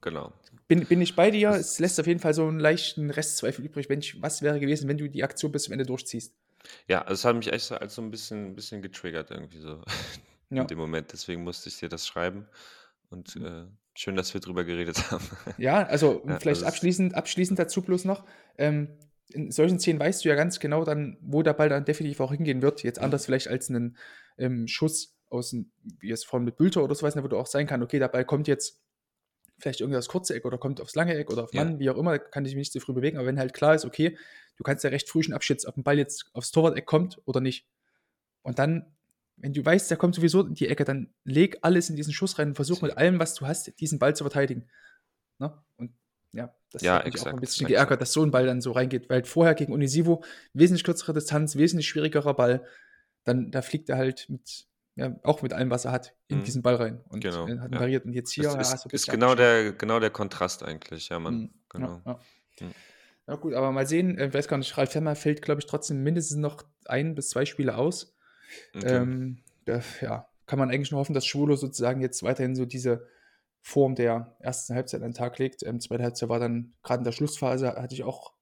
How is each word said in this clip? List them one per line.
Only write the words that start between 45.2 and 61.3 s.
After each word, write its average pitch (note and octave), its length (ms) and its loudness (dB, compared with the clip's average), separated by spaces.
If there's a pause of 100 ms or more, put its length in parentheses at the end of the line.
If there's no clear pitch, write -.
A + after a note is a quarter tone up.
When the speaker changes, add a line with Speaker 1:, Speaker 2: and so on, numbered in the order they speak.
Speaker 2:
Ne? D3 200 -6 (200)
Und A#2+ 160 -12 (400)
ja, A#2+ 220 -12 (160)
das - 120 -10
Speaker 1:
Ja, F2+ 100 4
Speaker 2:
hat F2+ 120 4
mich - 140 -6
auch - 60 -8
Speaker 1:
exakt, - 80 -4
Speaker 2:
ein B2+ 60 -6
bisschen B2+ 260 -4
Speaker 1:
exakt. - 40 -2
Speaker 2:
geärgert, C3 320 4
dass B2+ 120 -2
so D#3 100 4
ein D#3 80 4
Ball B2+ 140 4
dann B2 160 0
so B2 100 -4
reingeht, B2+ 380 -2
weil B2+ 160 2
vorher E3 280 6
gegen D3+ 200 -2
Unisivo D#3+ 500 4 (300)
wesentlich F3 300 6
kürzere E3+ 300 -2
Distanz, D3+ 420 0
wesentlich D#3+ 320 4
schwierigerer D3 460 0
Ball, B2+ 320 4 (580)
dann, B2 280 0
da C3+ 100 -2
fliegt - 280 -6
er C3 80 2
halt C3 320 -2
mit - 380 -12 (280)
ja, C3 280 -4
auch - 180 2
mit B2 120 -2
allem, B2+ 160 0
was B2 160 0
er B2+ 60 -2
hat, - 240 -4 (120)
in C#3+ 100 -2
Speaker 1:
Mhm. - 60 -2
Speaker 2:
diesen C3 180 -2
Ball B2 140 6
rein A#2 340 -2
und, G#2+ 140 -8
Speaker 1:
Genau, E2+ 220 -2
Speaker 2:
äh, A#2+ 140 -6
hat B2 120 -8
ihn - 20 -4
Speaker 1:
ja. - 40 -2
Speaker 2:
pariert B2+ 280 0
und A#2+ 80 -6
jetzt B2 180 -6
hier, D3 180 0
Speaker 1:
Es C#3+ 60 -2
Speaker 2:
ja, - 0 -
Speaker 1:
ist, C3 140 0
Speaker 2:
hast B2+ 160 -4
du B2 40 -14
ein - 20 -10
Speaker 1:
ist - 0 -
Speaker 2:
bisschen - 160 -2
Speaker 1:
genau - 60 -2
Speaker 2:
abgeschnitten. B2 220 6
Speaker 1:
der, A#2 380 6
genau A2+ 260 0
der A2 120 4
Kontrast - 520 -4
eigentlich, D#2 460 -10
ja, E2+ 100 -4
Mann. E2 140 -4